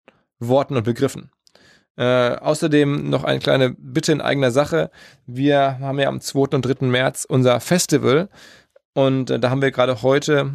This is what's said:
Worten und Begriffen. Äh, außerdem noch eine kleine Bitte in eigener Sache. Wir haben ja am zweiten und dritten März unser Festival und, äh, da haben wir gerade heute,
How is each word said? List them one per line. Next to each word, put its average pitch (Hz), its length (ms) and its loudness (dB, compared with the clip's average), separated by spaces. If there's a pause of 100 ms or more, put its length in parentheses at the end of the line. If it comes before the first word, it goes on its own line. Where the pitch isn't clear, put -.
(400)
Worten 135 360 0
und 117 80 0
Begriffen. 123 480 -4 (640)
Äh, 123 400 0
außerdem 147 760 0
noch 139 140 -2
eine 139 160 -2
kleine 135 360 2
Bitte 143 360 -2
in 147 80 -2
eigener 131 320 0
Sache. 156 380 0 (360)
Wir 135 540 0
haben 139 180 -6
ja 139 100 2
am 131 120 -6
zweiten 139 340 -2
und 127 100 0
dritten 131 260 -2
März 127 380 -2
unser 127 320 2
Festival 151 680 0 (640)
und, 131 360 0
äh, 127 100 -2
da 123 100 0
haben 135 120 -2
wir 135 100 2
gerade 123 280 0
heute, 139 540 2